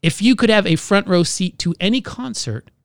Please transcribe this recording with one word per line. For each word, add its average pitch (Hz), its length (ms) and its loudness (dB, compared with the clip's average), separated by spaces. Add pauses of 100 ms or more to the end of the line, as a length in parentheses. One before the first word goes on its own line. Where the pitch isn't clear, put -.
If 165 180 0
you 226 160 4
could 226 140 2
have 214 160 4
a 165 100 2
front 202 320 0
row 180 140 4
seat - 380 -4
to 170 200 -2
any 220 220 0
concert, - 680 -8 (140)